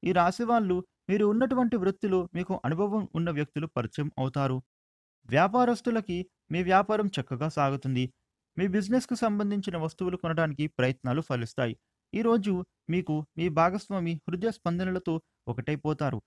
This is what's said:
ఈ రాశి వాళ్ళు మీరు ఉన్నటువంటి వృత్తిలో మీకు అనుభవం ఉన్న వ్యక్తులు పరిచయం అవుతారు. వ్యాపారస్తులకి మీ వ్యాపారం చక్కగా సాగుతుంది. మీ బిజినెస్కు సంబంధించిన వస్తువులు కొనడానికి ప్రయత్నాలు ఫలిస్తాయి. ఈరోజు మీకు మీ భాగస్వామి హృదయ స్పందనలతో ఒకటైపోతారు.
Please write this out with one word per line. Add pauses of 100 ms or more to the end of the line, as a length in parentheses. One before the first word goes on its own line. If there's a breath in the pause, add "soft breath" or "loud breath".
ఈ
రాశి
వాళ్ళు (240)
మీరు
ఉన్నటువంటి
వృత్తిలో
మీకు
అనుభవం
ఉన్న
వ్యక్తులు
పరిచయం
అవుతారు. (680)
వ్యాపారస్తులకి (240)
మీ
వ్యాపారం
చక్కగా
సాగుతుంది. (460)
మీ
బిజినెస్కు
సంబంధించిన
వస్తువులు
కొనడానికి
ప్రయత్నాలు
ఫలిస్తాయి. (380)
ఈరోజు (260)
మీకు (100)
మీ
భాగస్వామి
హృదయ
స్పందనలతో (280)
ఒకటైపోతారు.